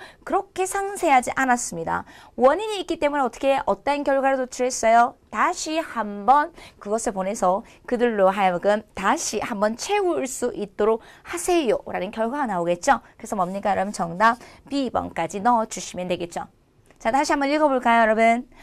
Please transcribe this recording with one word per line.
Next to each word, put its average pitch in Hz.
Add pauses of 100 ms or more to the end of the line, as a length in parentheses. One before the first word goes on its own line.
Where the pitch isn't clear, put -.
(240)
그렇게 381
상세하지 370
않았습니다. 180 (320)
원인이 381
있기 339
때문에 294
어떻게, 269
어떤 277
결과를 269
도출했어요? 247 (140)
다시 311
한번 240 (260)
그것을 220
보내서 196 (220)
그들로 220
하여금 190 (100)
다시 220
한번 214
채울 349
수 247
있도록 208 (220)
하세요라는 220
결과가 233
나오겠죠. 175 (160)
그래서 -
뭡니까, 196
여러분? 190
정답 196 (320)
B번까지 185
넣어주시면 220
되겠죠. 175 (540)
자, 226
다시 294
한번 277
읽어볼까요, 262
여러분? 226 (140)